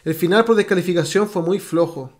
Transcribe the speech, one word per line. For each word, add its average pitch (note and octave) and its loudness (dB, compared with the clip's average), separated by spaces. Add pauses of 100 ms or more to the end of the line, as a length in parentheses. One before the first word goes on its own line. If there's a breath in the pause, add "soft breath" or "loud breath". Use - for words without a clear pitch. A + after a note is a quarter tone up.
"El D#3+ -2
final F#3+ 2
por A3+ 4
descalificación F#3 0
fue F#3 -4
muy F3 -2
flojo. D#3+ -4